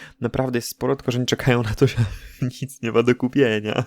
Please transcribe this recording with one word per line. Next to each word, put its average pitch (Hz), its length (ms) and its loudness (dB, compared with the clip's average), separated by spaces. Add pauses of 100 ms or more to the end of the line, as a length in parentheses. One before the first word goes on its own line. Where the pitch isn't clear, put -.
(200)
naprawdę 123 380 -2
jest 117 100 -8
sporo, 135 280 -2
tylko - 140 -4
że 120 80 0
nie 123 80 -2
czekają 120 360 2
na 107 120 -4
to, 139 120 4
że - 100 0 (320)
<laughs> - 240 -6 (100)
nic - 200 -12
nie 113 100 -4
ma 117 100 4
do 123 120 4
kupienia, 117 720 0